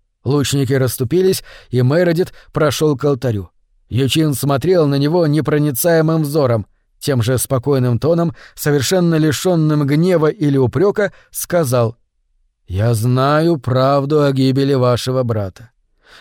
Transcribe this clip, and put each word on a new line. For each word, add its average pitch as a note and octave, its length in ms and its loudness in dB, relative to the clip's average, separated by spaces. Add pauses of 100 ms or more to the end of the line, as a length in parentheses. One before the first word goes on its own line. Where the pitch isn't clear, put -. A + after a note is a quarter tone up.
(260)
Лучники C#3 500 0
расступились, C#3 680 0 (280)
и B2 100 0
Мередит E3 540 0 (180)
прошёл D3+ 440 0
к C3+ 80 -6
алтарю. B2 460 -4 (380)
Ючин C#3 460 0
смотрел D3 540 0
на C#3 80 0
него D#3 300 0
непроницаемым D3+ 960 0
взором, C#3 440 0 (320)
тем B2+ 240 -2
же B2 160 0
спокойным B2+ 600 0
тоном, E3 360 0 (200)
совершенно E3 600 0
лишённым D#3 720 0
гнева D#3+ 400 2
или D3 300 0
упрёка, D#3 560 0 (180)
сказал: B2 680 -2 (680)
«Я G#2+ 280 0
знаю C#3 640 0
правду C#3 680 0
о C#3 80 0
гибели C3+ 420 0
вашего B2+ 480 0
брата. G#2+ 480 -6 (500)